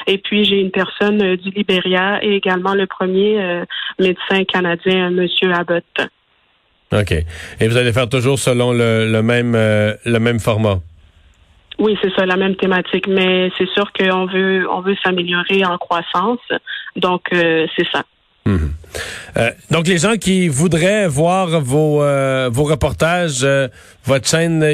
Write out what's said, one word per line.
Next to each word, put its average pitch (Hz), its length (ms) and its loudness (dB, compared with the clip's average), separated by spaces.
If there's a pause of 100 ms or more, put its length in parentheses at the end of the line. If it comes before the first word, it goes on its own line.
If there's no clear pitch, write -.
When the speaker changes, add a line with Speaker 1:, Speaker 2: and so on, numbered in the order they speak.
Speaker 1:
Et 196 120 0
puis, 208 260 0
j'ai 196 160 2
une 190 100 0
personne, 202 520 0
euh, 185 160 2
du 185 100 -10
Libéria 190 760 0
et 208 120 2
également 196 400 0
le 196 120 0
premier, 196 540 0
euh, 175 240 -4 (340)
médecin 185 460 0
canadien, 185 640 0
monsieur 180 460 0
Abbott. 170 300 -2 (1080)
Speaker 2:
OK. 104 200 0 (480)
Et 113 80 2
vous 120 100 2
allez 123 160 2
faire 120 160 0
toujours 131 280 2
selon 123 340 2
le, 113 380 2
le 110 120 2
même, 120 320 2
euh, 107 400 2 (100)
le 117 140 2
même 117 220 2
format ? 104 400 0 (1000)
Speaker 1:
Oui, 208 240 2
c'est 185 120 0
ça, 190 120 2
la 185 100 0
même 190 200 0
thématique. 185 520 0
Mais 185 480 2
c'est 185 140 -2
sûr 202 280 -2
qu'on 185 280 0
veut, 190 440 0
on 180 120 -4
veut 196 200 -2
s'améliorer 180 600 0
en 180 140 -2
croissance. 180 640 -2 (560)
Donc, 180 260 -2 (100)
euh, 165 420 2
c'est 170 160 -2
ça. 143 120 -2 (420)
Speaker 2:
Mhm. 80 280 0 (680)
Euh, 117 120 2 (220)
donc, 160 160 2
les 190 100 2
gens 202 180 2
qui 185 320 0
voudraient 170 600 2
voir 165 520 0
vos, 147 420 2
euh, 135 500 0
vos 127 100 0
reportages, 156 800 0
euh, 139 240 2 (380)
votre 131 240 0
chaîne 165 460 2